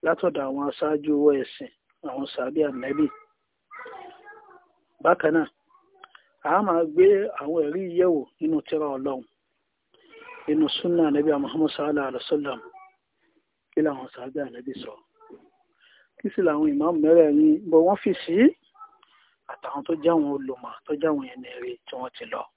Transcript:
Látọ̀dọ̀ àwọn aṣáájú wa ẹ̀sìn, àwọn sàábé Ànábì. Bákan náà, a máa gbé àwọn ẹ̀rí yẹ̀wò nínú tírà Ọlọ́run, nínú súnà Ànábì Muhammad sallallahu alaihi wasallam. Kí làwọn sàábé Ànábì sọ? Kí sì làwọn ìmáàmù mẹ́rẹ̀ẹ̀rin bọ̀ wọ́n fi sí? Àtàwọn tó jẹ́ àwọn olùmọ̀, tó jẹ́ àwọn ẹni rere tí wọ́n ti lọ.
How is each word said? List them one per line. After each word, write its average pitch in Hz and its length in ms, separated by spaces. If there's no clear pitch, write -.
Látọ̀dọ̀ 160 420
àwọn 135 200
aṣáájú 151 500
wa 147 180
ẹ̀sìn, 135 380
àwọn 139 240
sàábé 131 360
Ànábì. 143 420
Bákan 160 320
náà, 160 140
a 170 160
máa 170 240
gbé 160 200
àwọn 285 280
ẹ̀rí 165 200
yẹ̀wò 175 260
nínú 156 280
tírà 151 260
Ọlọ́run, 135 360
nínú 151 280
súnà 170 360
Ànábì 147 280
Muhammad 143 380
sallallahu 147 360
alaihi 127 160
wasallam. 139 360
Kí - 160
làwọn 135 280
sàábé 131 320
Ànábì 123 320
sọ? 107 200
Kí - 160
sì - 120
làwọn 156 280
ìmáàmù 151 300
mẹ́rẹ̀ẹ̀rin 156 540
bọ̀ 160 160
wọ́n 196 160
fi 202 140
sí? 170 240
Àtàwọn - 340
tó 170 100
jẹ́ 160 200
àwọn 151 180
olùmọ̀, 135 500
tó - 120
jẹ́ 147 180
àwọn 143 140
ẹni 127 240
rere 123 220
tí - 120
wọ́n 127 180
ti - 120
lọ. 113 160